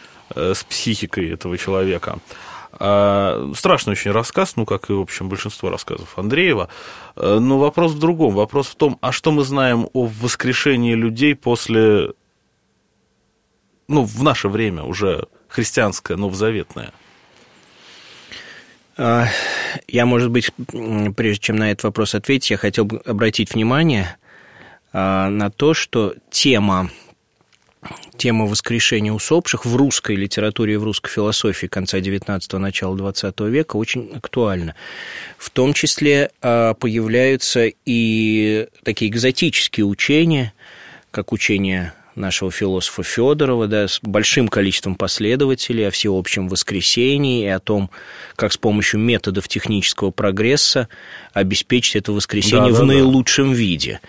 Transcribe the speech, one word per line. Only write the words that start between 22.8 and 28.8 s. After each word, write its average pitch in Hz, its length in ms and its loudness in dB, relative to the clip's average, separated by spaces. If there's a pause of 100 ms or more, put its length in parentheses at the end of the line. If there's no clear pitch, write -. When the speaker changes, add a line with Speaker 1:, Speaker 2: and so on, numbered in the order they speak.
Speaker 2:
бы 110 200 -6
обратить 110 500 0
внимание, 113 640 2 (760)
а, 95 360 0
на 104 200 -2
то, 147 240 2
что 113 400 -2 (160)
тема, 101 600 2 (1300)
тема 113 300 2
воскрешения 107 640 0